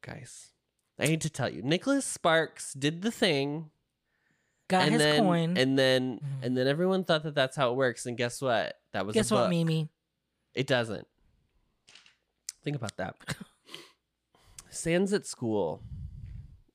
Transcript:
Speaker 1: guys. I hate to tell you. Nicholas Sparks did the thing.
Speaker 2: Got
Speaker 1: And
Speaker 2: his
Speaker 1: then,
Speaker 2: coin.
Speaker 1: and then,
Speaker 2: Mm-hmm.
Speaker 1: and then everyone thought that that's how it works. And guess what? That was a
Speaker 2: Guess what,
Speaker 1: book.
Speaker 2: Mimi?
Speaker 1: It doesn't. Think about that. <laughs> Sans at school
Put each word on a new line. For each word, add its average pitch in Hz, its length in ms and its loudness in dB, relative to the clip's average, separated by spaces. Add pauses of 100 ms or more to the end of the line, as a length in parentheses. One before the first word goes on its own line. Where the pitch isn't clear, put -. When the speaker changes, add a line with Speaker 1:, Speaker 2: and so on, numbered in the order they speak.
Speaker 1:
guys. - 500 -16 (460)
I 120 80 0
hate 156 160 2
to 160 80 -4
tell 120 180 -4
you. - 140 -8
Nicholas 185 420 0
Sparks - 720 0
did 151 280 -2
the 220 100 -2
thing. 151 580 0 (1000)
Speaker 2:
Got 185 140 4
Speaker 1:
And 147 120 4
Speaker 2:
his 151 80 6
Speaker 1:
then, 151 200 6
Speaker 2:
coin. 170 340 2
Speaker 1:
and 135 220 4
then, 131 440 2
Speaker 2:
Mm-hmm. 135 220 -8
Speaker 1:
and 127 120 0
then 127 100 2
everyone 180 380 2
thought 156 180 2
that 151 120 -6
that's 131 220 0
how 131 140 2
it 123 60 0
works. 131 280 0
And 120 140 -6
guess 120 240 -2
what? 113 320 0 (180)
That 95 140 -2
was 107 80 -4
a 226 60 2
Speaker 2:
Guess 202 100 0
what, 208 120 4
Speaker 1:
book. 185 80 2
Speaker 2:
Mimi? 160 380 0 (640)
Speaker 1:
It 131 120 -2
doesn't. 113 400 -2 (1600)
Think 147 120 -4
about 117 200 -8
that. - 180 -6 (100)
<laughs> - 1500 -18
Sans 185 420 0
at 185 140 -2
school 101 560 -2 (920)